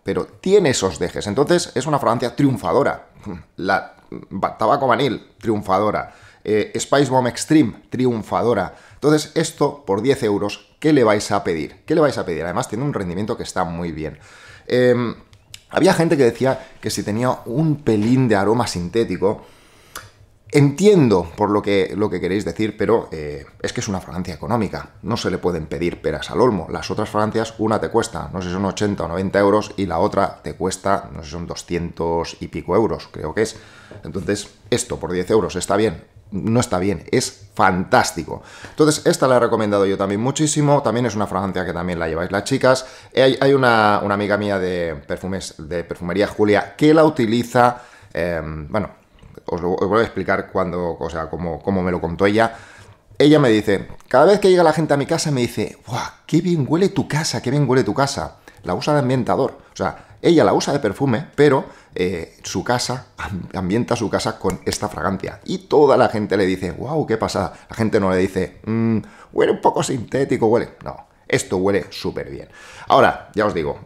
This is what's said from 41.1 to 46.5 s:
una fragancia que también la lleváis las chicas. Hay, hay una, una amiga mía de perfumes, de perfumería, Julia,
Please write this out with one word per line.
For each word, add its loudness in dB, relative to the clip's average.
una -2
fragancia -4
que -4
también -4
la -2
lleváis -4
las 0
chicas. 2
Hay, 4
hay 4
una, 4
una 0
amiga 0
mía -2
de -4
perfumes, -8
de -8
perfumería, -2
Julia, 2